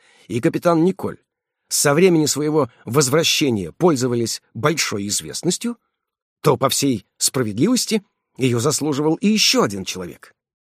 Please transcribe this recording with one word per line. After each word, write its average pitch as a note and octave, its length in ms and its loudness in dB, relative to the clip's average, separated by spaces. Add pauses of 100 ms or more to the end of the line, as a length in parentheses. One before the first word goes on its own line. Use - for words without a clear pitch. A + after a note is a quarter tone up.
(260)
и A#2 140 -4
капитан D#3+ 420 2
Николь E3+ 360 -2 (500)
со - 260 2
времени E3+ 320 4
своего D3+ 440 0 (140)
возвращения B2+ 840 0
пользовались B2 720 0 (120)
большой A#2+ 520 -4
известностью, D3+ 680 -6 (640)
то, C#3+ 160 4
по C3 120 0
всей B2 380 -2 (120)
справедливости, C#3 840 -2 (340)
её B2 220 0
заслуживал D3 580 0
и - 120 0
ещё A3 340 2
один G2+ 220 -4
человек. - 500 -12 (400)